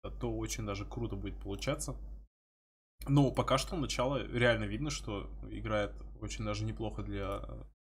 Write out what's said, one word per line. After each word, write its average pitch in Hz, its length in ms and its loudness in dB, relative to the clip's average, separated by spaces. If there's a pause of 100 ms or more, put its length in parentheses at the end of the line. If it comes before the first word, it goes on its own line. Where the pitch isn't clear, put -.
э, 98 60 -4 (100)
то 117 160 0
очень 110 300 -2
даже 101 180 -2
круто 110 320 -2
будет 98 240 -4
получаться. 131 560 -2 (1120)
Но 139 220 8
пока 127 280 4
что - 180 -2
начало 127 500 0
реально 117 380 4
видно, 110 260 -2
что 104 400 -4 (200)
играет 107 420 0 (280)
очень 110 240 -4
даже 107 200 0
неплохо 110 380 -2
для 101 460 -4 (340)